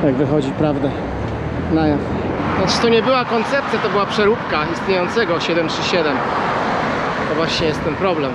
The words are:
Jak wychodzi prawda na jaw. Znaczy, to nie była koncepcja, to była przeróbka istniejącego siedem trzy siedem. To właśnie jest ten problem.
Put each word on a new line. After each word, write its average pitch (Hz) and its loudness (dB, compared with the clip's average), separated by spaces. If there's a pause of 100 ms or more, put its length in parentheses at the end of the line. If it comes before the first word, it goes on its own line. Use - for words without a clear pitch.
Jak 139 4
wychodzi 135 2
prawda 139 0 (840)
na 160 2
jaw. 143 2 (580)
Znaczy, - 0
to 233 4
nie 226 4
była 247 2
koncepcja, 233 0
to 220 0
była 196 2
przeróbka 202 2
istniejącego 180 0
siedem 165 0
trzy - -4
siedem. 151 2 (1120)
To 156 0
właśnie 160 0
jest 151 0
ten 156 0
problem. 156 0